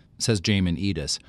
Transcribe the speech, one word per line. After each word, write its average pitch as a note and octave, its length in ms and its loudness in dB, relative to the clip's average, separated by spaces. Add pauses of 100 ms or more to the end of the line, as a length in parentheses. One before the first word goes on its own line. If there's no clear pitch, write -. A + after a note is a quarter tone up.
(180)
says A2 240 0
Jamin F#2 420 2
Edis, D2+ 460 -4